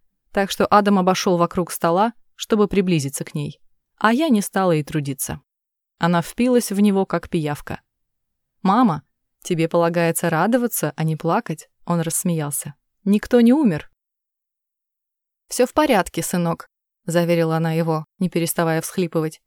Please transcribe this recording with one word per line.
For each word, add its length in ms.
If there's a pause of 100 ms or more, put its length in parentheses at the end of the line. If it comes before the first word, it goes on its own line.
(320)
так 180
что 160
Адам 320
обошел 400
вокруг 320
стола, 420 (220)
чтобы 340
приблизиться 560
к 100
ней. 260 (380)
А 140
я 160
не 140
стала 300
и 100
трудиться. 580 (640)
Она 160
впилась 520
в 80
него, 260
как 220
пиявка. 520 (840)
"Мама, 420 (360)
тебе 280
полагается 600
радоваться, 680
а 80
не 100
плакать", 540 (160)
он 160
рассмеялся. 720 (300)
"Никто 360
не 120
умер". 360 (1600)
"Все 180
в 80
порядке, 520
сынок", 440 (380)
заверила 500
она 160
его, 320 (140)
не 100
переставая 520
всхлипывать. 680